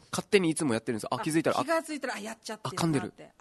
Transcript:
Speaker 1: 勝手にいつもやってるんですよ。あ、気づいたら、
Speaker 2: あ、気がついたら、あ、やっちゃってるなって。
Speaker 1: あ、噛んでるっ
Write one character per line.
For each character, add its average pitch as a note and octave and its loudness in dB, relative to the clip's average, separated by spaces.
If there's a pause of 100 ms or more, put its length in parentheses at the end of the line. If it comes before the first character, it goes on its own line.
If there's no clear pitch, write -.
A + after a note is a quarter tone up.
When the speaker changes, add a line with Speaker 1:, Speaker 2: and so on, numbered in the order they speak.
(120)
Speaker 1:
勝 - -4
手 G3+ 6
に E3 2
い D#3 2
つ E3 0
も B2 2
や A2+ 2
っ - -8
て - -2
る A2 -2
ん - -
で - -6
す - -8
よ。 - -4
あ、 B2+ 0
気 - -2
づ D#3 2
い D3+ 4
た C3+ 4
ら、 - 2
Speaker 2:
あ、 - 2
気 B3+ -12
が E4 2
つ D#4 -8
い C#4 -8
た C4 -6
ら、 A3 -4
あ、 G#3+ -10
や G#3+ -8
っ - -20
ち - -10
ゃ G#3+ -8
っ - -12
て - -8
る F#3+ -8
な - -2
っ - -
て。 - -
Speaker 1:
あ、 - 2
噛 E3+ 4
ん D#3+ 2
で C#3 2
る A2+ -4
っ - -6 (320)